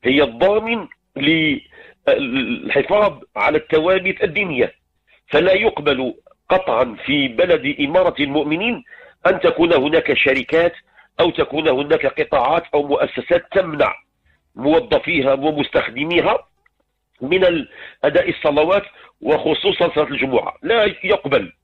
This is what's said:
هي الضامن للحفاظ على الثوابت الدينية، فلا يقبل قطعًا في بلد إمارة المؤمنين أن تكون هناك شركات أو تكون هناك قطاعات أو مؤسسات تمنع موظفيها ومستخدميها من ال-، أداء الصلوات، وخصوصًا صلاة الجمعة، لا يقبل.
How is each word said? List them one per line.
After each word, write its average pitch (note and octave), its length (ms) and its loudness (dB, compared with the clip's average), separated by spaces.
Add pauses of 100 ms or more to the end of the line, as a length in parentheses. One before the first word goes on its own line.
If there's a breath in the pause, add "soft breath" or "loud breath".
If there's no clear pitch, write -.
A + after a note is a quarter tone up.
هي C#3 200 2
الضامن G3+ 640 0 (1200 loud breath)
للحفاظ C#3 1040 0 (220)
على B2+ 220 0
الثوابت F#3 680 0
الدينية، D#3+ 500 -2 (540 soft breath)
فلا F3 260 2
يقبل D3 600 0 (360)
قطعًا B2+ 460 0 (100)
في C#3 220 -2
بلد D3 520 0
إمارة E3 400 0
المؤمنين D#3 640 -2 (440 loud breath)
أن F3+ 120 2
تكون E3 340 2
هناك D3 400 0
شركات D3+ 600 0 (460 soft breath)
أو E3+ 100 2
تكون D#3 380 -2
هناك C#3+ 540 0
قطاعات C#3+ 420 0 (100)
أو D3 140 0
مؤسسات C#3 640 -2
تمنع D3+ 440 0 (600)
موظفيها C#3 800 2
ومستخدميها D3+ 1040 0 (840)
من F3+ 240 2
ال-، E3+ 220 0 (360 loud breath)
أداء E3+ 260 2
الصلوات، D#3 540 2 (380 loud breath)
وخصوصًا D3+ 720 0
صلاة D3+ 120 0
الجمعة، C3 460 -4 (100)
لا G#3+ 200 2 (200)
يقبل. C#3 480 0 (120)